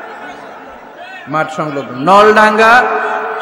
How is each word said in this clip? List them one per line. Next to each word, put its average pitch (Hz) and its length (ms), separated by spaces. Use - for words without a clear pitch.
মাঠ 143 280
সংলগ্ন 139 400
নলডাঙ্গা, 214 880